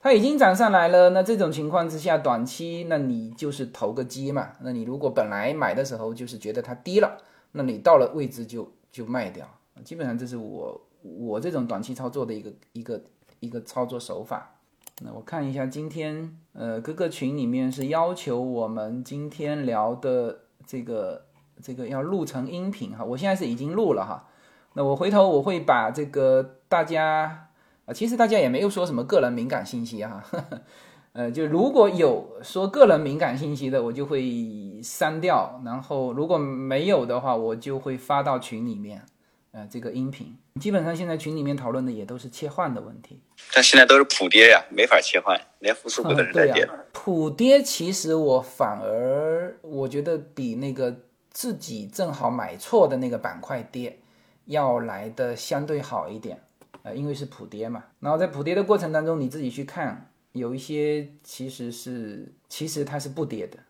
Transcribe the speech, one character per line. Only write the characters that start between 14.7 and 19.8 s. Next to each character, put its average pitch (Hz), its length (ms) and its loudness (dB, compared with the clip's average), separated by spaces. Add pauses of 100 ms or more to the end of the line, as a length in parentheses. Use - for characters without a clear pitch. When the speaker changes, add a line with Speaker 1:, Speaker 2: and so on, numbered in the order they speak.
Speaker 1:
那 117 100 -16
我 110 80 -16
看 147 260 -8
一 135 60 -6
下 131 140 -4
今 147 200 -8
天， 156 480 -10 (200)
呃， 113 260 -8
各 151 140 -10
个 175 160 -2
群 135 260 -4
里 139 80 -2
面 127 260 0
是 135 180 -6
要 165 260 0
求 131 260 -4
我 123 260 -4
们 113 380 -6
今 147 240 -10
天 147 380 -6
聊 113 280 0